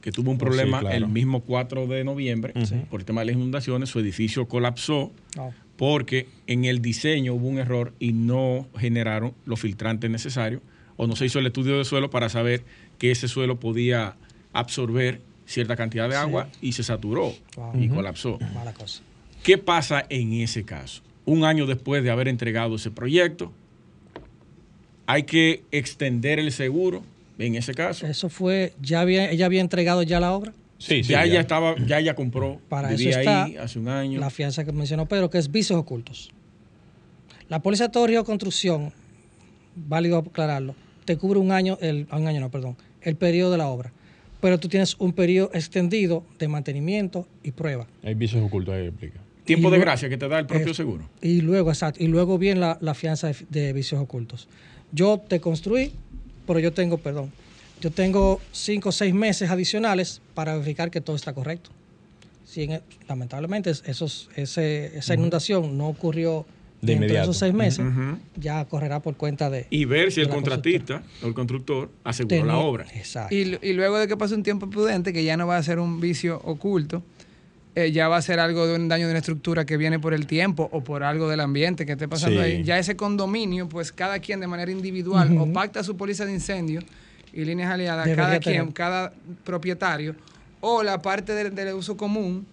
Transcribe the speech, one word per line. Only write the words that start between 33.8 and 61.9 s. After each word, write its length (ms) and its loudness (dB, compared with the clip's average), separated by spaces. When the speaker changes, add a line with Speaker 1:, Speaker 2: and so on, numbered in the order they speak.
Speaker 1:
año. 300 -2
Speaker 3:
la 100 -2
fianza 340 -4
que 80 -6
mencionó 360 -2
Pedro, 220 2
que 80 0
es 140 0
vicios 260 2
ocultos. 540 -6
La 120 -2
póliza 240 2
de 40 0
todo 180 4
riesgo 160 4
de 40 -6
construcción, 680 -2
válido 420 2
aclararlo, 580 -2
te 120 0
cubre 220 2
un 120 4
año, 300 4
el, 300 -2
un 160 0
año 120 0
no, 100 -4
perdón, 280 -6
el 140 -2
periodo 360 4
de 60 4
la 100 0
obra. 240 -6
Pero 160 6
tú 120 -2
tienes 300 2
un 120 2
periodo 420 4
extendido 720 0
de 100 -2
mantenimiento 800 -2
y 80 -6
prueba. 360 -6
Speaker 2:
Hay 100 -4
vicios 280 2
ocultos, 320 0
ahí 140 -4
explica. 320 -12
Speaker 1:
Tiempo 240 6
Speaker 3:
Y 40 6
Speaker 1:
de 60 8
Speaker 3:
lue-, 40 8
Speaker 1:
gracia 260 2
que 100 -2
te 120 -4
da 100 0
el 60 -2
propio 260 0
Speaker 3:
eh, 40 -4
Speaker 1:
seguro. 340 -6
Speaker 3:
y 200 2
luego, 300 4
exacto, 300 -2
y 60 2
luego 300 4
viene 240 2
la, 180 2
la 140 -2
fianza 340 -2
de, 80 -2
de 240 -2
vicios 260 -2
ocultos. 480 -8
Yo 240 4
te 140 0
construí, 500 0
pero 120 4
yo 120 2
tengo, 280 0
perdón, 320 -6
yo 100 -2
tengo 480 4
cinco 380 -2
o 20 0
seis 220 2
meses 360 2
adicionales 720 0
para 180 -2
verificar 380 -2
que 100 -4
todo 140 -4
está 180 -6
correcto. 380 -8